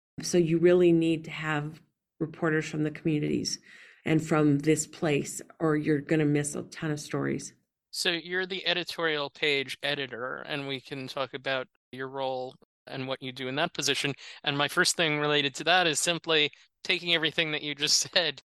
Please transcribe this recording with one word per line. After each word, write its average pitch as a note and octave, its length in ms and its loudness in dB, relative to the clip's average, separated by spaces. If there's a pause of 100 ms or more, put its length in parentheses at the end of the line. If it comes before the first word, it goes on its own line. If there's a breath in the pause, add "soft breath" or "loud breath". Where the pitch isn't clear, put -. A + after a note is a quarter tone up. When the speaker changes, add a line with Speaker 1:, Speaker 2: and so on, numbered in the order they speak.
(220)
Speaker 1:
So - 160 2
you E3 200 4
really F3 360 8
need E3 320 4
to D#3 60 -12
have D3+ 500 -4 (380)
reporters D#3 460 0
from D#3 180 -2
the D3+ 80 0
communities D3+ 680 -2 (460 loud breath)
and D#3+ 200 2
from D3+ 340 4
this D#3 280 2
place, D3 540 -2 (180)
or D#3 160 2
you're D3+ 240 0
gonna D#3 260 2
miss D3 300 0
a B2 80 -6
ton - 280 -6
of D3+ 80 -4
stories. C#3 540 -4 (380)
Speaker 2:
So - 200 0
you're F3 340 -2
the F#3 200 -8
editorial E3 640 -2
page C#3 540 -2
editor, C3+ 640 -6
and C#3 200 -6
we C3+ 120 -6
can C3 280 -12
talk C3 260 -6
about C3 340 -4 (240)
your C3 160 -8
role C3 480 -6 (320)
and C3+ 180 -8
what C3 160 -6
you C3 120 -8
do C3 160 -6
in C3 60 -4
that D#3+ 180 0
position. C#3+ 400 -2 (320 loud breath)
And C#3+ 120 0
my C#3+ 120 2
first - 260 2
thing D3+ 240 0
related D3 360 2
to D3+ 100 -6
that F3 220 4
is D3 120 0
simply D#3+ 520 0 (320 soft breath)
taking F3 300 0
everything D#3 380 0
that D3+ 120 -6
you D3 120 -6
just C#3+ 240 2
<laughs> - 140 -4
said. D#3 320 0